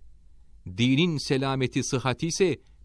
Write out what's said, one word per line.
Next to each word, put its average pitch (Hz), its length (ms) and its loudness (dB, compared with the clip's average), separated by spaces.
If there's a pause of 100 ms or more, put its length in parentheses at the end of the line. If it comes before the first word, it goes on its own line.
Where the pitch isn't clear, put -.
(760)
dinin 139 400 4
selameti, 131 680 -2
sıhhati 127 440 -2
ise 165 320 0 (260)